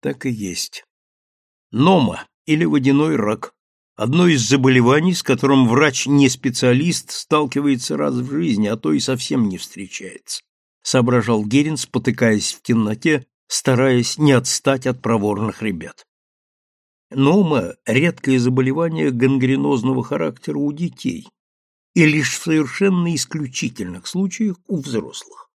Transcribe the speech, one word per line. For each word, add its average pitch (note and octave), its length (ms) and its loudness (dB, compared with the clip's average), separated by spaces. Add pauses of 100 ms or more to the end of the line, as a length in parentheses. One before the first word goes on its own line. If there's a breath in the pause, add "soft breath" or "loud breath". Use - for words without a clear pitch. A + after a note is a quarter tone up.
Так C#3 260 -8
и C3 40 -2
есть. G2+ 540 -8 (880)
Нома C3+ 560 2 (160)
или D#3 200 0
водяной D3 520 2
рак. A2 380 -4 (420)
Одно D3+ 320 2
из C3 180 2
заболеваний, C3+ 680 4
с - 80 -6
которым C3+ 440 4
врач B2+ 400 2
не C#3 220 4
специалист B2+ 800 0
сталкивается C#3+ 880 -2
раз C#3+ 200 -2
в B2+ 140 -6
жизни, C3+ 360 0
а G#2+ 100 -2
то D#3 160 -2
и C#3+ 80 0
совсем B2+ 480 -2
не F#2 80 -6
встречается, - 880 -14 (400)
соображал A#2+ 640 0
Герин, C#3+ 320 0
спотыкаясь A2+ 760 -2
в - 100 -16
темноте, A2+ 640 -2 (220)
стараясь B2+ 720 0
не D3 140 4
отстать C3 540 0
от B2+ 140 -4
проворных G#2 640 -2
ребят. F#2 420 -8 (1080)
Нома — C#3+ 680 2 (100)
редкое C3+ 520 2
заболевание C3+ 720 0
гангренозного C3 920 0
характера D3+ 540 -6
у D3 140 -2
детей E3 560 -8 (680)
и E3+ 100 6
лишь D3+ 340 0
в - 40 -12
совершенно E3+ 720 0
исключительных C3+ 920 -8
случаях F#3+ 500 -4 (100)
у F3+ 140 -4
взрослых. A2+ 760 -10